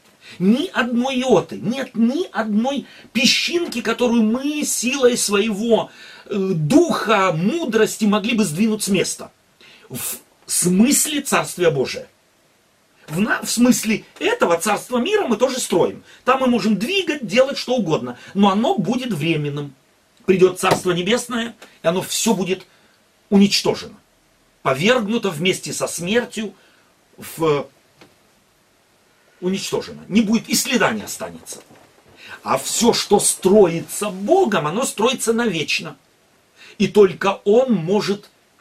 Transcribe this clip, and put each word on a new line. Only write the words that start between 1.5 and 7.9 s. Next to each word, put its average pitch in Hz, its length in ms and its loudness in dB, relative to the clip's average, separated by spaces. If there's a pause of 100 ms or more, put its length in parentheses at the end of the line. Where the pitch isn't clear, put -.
нет 247 360 -6
ни 269 380 0
одной 220 540 -2 (260)
песчинки, 262 680 -2
которую 233 400 0
мы 277 420 -2
силой 247 540 0
своего, 202 720 0 (360)
э, - 80 -8
духа, 190 1000 2
мудрости 220 720 0